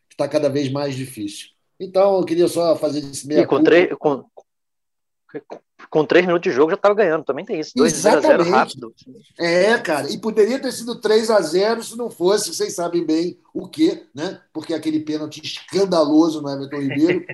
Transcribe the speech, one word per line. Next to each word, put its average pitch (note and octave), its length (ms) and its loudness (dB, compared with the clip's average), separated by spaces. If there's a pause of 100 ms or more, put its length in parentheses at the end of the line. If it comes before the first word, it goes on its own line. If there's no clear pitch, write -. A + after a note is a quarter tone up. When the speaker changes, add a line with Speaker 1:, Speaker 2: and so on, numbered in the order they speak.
Speaker 1:
que - 80 -14
tá C#3+ 100 -2
cada D3 220 -2
vez C3+ 220 -2
mais C#3 240 -4
difícil. A2 540 -12 (300)
Então, F#3+ 380 2
eu F3+ 80 0
queria E3 220 2
só E3 280 0
fazer D3 240 -2
esse C#3 280 -10
meia D3 140 4
Speaker 2:
E - 40 0
com C#3+ 120 2
Speaker 1:
culpa. D#3 80 4
Speaker 2:
três, E3 340 4
com, C3+ 260 -2 (1600)
com D3+ 160 2
três F3 200 4
minutos F3 240 0
de C3+ 60 -2
jogo D#3 160 4
já G3 60 -2
tava G3+ 180 2
ganhando, E3 280 0
também D3 220 -6
tem G3 140 -6
isso, D3+ 160 -10
dois B3 180 2
a G#3 180 2
zero - 80 4
Speaker 1:
Exatamente. F3 320 4
Speaker 2:
rápido. B2+ 420 0 (440)
Speaker 1:
É, F3+ 400 2
cara, D3 320 -4
e - 80 -8
poderia A3 420 0
ter B3+ 120 -6
sido A#3 280 -10
três A3 300 2
a G#3+ 120 4
zero G3 420 0
se A3+ 140 -14
não A#3 120 -8
fosse, F#3+ 440 0
vocês G#3 200 -6
sabem E3+ 320 -4
bem E3 340 -2 (140)
o - 140 -8
quê, E3 460 0
né? E3 280 -10 (100)
Porque D#3 220 -8
aquele D#3 260 -4
pênalti D3+ 440 -8
escandaloso D#3 1000 2
no C#3+ 80 -8
Everton C#3 280 -8
Ribeiro, C#3+ 560 0